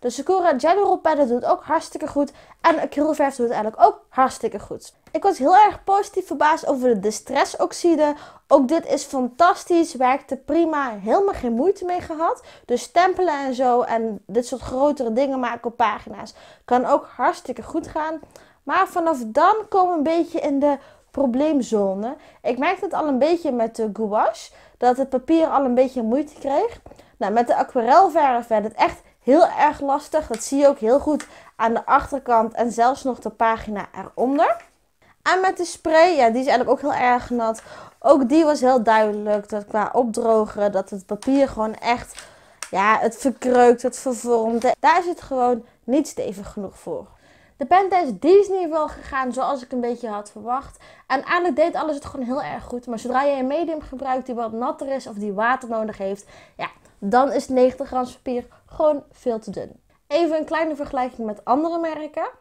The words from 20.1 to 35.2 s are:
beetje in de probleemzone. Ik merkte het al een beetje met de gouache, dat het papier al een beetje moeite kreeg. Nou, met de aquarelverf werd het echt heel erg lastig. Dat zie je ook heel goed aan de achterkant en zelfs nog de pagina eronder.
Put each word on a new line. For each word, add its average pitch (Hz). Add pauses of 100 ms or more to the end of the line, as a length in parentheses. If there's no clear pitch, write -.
beetje 330
in 277
de 285 (340)
probleemzone. 233 (260)
Ik 240
merkte 370
het 359
al 302
een 269
beetje 320
met 226
de 220
gouache, 220 (260)
dat 247
het 269
papier 320
al 277
een 247
beetje 254
moeite 262
kreeg. 311 (360)
Nou, 202
met 240
de 294
aquarelverf 262
werd 214
het 220
echt - (220)
heel 302
erg 294
lastig. 285
Dat 220
zie 277
je 285
ook 277
heel 233
goed 285 (280)
aan 226
de 226
achterkant 247
en 233
zelfs 233
nog 240
de 220
pagina 226 (100)
eronder. 285 (640)